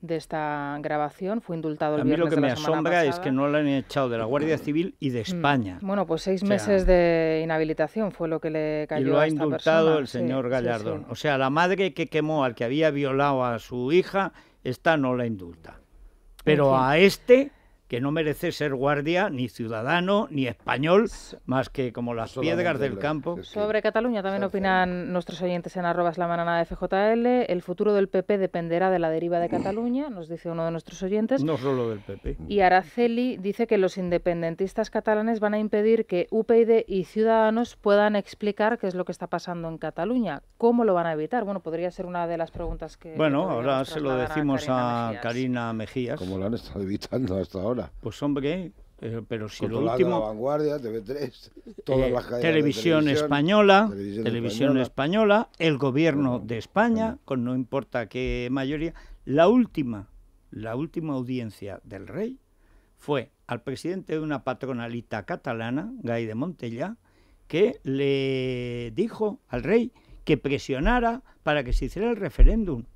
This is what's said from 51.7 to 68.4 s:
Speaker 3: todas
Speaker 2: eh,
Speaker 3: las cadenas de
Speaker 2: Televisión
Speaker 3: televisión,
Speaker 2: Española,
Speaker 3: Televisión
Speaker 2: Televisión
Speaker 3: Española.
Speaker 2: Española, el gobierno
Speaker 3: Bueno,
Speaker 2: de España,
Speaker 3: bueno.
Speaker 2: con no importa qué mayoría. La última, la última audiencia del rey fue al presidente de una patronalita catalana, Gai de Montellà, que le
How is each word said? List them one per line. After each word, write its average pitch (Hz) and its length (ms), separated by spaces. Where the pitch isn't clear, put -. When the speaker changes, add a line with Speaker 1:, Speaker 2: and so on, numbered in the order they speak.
Speaker 3:
todas 131 240
Speaker 2:
eh, 123 60
Speaker 3:
las 120 100
cadenas 120 200
de 165 60
Speaker 2:
Televisión 156 520
Speaker 3:
televisión, 151 240
Speaker 2:
Española, 196 640
Speaker 3:
Televisión 196 340
Speaker 2:
Televisión 117 540
Speaker 3:
Española. 202 720
Speaker 2:
Española, - 0
el 160 200
gobierno 139 520
Speaker 3:
Bueno, 113 160
Speaker 2:
de 117 120
España, 220 480
Speaker 3:
bueno. 226 180
Speaker 2:
con 127 200
no 127 120
importa 123 520
qué 123 440
mayoría. 143 420
La 156 240
última, 147 600
la 110 240
última 160 380
audiencia 120 680
del 98 240
rey 220 320
fue 127 340
al - 140
presidente 185 500
de 156 80
una 151 240
patronalita 117 800
catalana, 135 680
Gai 117 220
de 107 100
Montellà, 143 600
que 208 340
le 131 1120